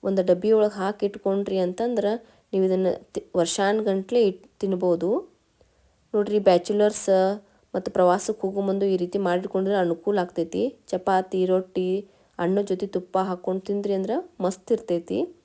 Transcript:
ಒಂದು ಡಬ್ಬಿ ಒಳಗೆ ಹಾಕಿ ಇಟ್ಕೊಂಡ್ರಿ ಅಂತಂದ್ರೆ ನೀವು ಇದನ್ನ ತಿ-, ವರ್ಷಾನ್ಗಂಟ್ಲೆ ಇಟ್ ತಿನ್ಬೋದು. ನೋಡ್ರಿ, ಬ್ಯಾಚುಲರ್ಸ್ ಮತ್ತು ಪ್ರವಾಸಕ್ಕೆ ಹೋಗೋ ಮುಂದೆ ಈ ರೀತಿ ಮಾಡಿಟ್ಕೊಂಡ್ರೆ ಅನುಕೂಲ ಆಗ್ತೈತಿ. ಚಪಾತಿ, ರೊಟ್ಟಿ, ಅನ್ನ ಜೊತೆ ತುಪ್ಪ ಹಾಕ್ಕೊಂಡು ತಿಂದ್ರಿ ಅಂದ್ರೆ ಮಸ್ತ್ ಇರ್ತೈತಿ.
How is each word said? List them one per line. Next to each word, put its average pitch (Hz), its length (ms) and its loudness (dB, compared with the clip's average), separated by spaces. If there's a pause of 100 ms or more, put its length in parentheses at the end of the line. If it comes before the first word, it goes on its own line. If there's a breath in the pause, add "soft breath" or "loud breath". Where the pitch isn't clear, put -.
ಒಂದು 190 240 0
ಡಬ್ಬಿ 185 260 2
ಒಳಗೆ 208 220 2
ಹಾಕಿ 202 320 -4
ಇಟ್ಕೊಂಡ್ರಿ 202 520 -4
ಅಂತಂದ್ರೆ 202 520 -2 (420 soft breath)
ನೀವು 190 120 2
ಇದನ್ನ 190 220 2 (260)
ತಿ-, - 120 -8 (120)
ವರ್ಷಾನ್ಗಂಟ್ಲೆ 202 880 0
ಇಟ್ 185 180 -4 (140)
ತಿನ್ಬೋದು. 180 520 0 (1040 soft breath)
ನೋಡ್ರಿ, 208 240 2
ಬ್ಯಾಚುಲರ್ಸ್ 202 720 4 (640 soft breath)
ಮತ್ತು 190 160 -4
ಪ್ರವಾಸಕ್ಕೆ 190 500 2
ಹೋಗೋ 196 200 -2
ಮುಂದೆ 196 340 0
ಈ - 20 0
ರೀತಿ 180 220 -2
ಮಾಡಿಟ್ಕೊಂಡ್ರೆ 190 560 0
ಅನುಕೂಲ 185 440 0
ಆಗ್ತೈತಿ. 180 680 -4
ಚಪಾತಿ, 190 600 0
ರೊಟ್ಟಿ, 185 420 0 (500 soft breath)
ಅನ್ನ 180 220 0
ಜೊತೆ 196 260 -4
ತುಪ್ಪ 185 320 -4
ಹಾಕ್ಕೊಂಡು 190 420 -4
ತಿಂದ್ರಿ 202 340 -4
ಅಂದ್ರೆ 196 220 -2 (240)
ಮಸ್ತ್ 190 320 -2
ಇರ್ತೈತಿ. 180 460 -4 (260)